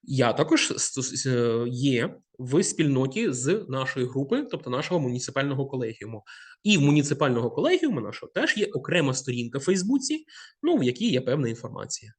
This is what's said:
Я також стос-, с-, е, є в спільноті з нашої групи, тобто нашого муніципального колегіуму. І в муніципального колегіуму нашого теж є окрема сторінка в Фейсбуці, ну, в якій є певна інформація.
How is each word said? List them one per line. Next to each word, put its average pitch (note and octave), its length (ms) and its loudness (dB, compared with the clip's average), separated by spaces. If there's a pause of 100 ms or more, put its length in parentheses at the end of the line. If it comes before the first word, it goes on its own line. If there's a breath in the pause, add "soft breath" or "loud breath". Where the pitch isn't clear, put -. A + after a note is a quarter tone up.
Я B2+ 300 2
також G3+ 400 2
стос-, - 440 -4
с-, C3 140 -2
е, A#2+ 380 2
є B2 480 0 (220)
в C3 240 2
спільноті C#3 720 0
з D3 360 -2
нашої C3 380 -2
групи, C#3+ 440 -2
тобто C#3+ 200 -8
нашого D3+ 300 -2
муніципального C3+ 680 -2
колегіуму. A2+ 560 -8 (400 loud breath)
І G#3 160 6
в - 20 4
муніципального C#3+ 680 4
колегіуму C4+ 500 2
нашого - 320 -10
теж A3+ 240 0
є G#3+ 100 0
окрема C#3 480 0
сторінка B2 440 -4
в C#3 40 -6
Фейсбуці, B3 600 0 (380 loud breath)
ну, E4 140 2
в E3+ 80 4
якій B2+ 260 2
є B2 100 2
певна B2 280 0
інформація. A2+ 720 -10